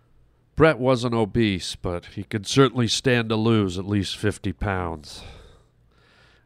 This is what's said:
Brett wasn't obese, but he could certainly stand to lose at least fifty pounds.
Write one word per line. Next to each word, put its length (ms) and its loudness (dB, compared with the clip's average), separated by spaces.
Brett 240 6
wasn't 340 0
obese, 640 0
but 300 -6
he 160 -12
could 220 -6
certainly 440 2
stand 400 0
to 80 0
lose 400 2
at 80 -6
least 320 -2
fifty 340 -4
pounds. 720 -6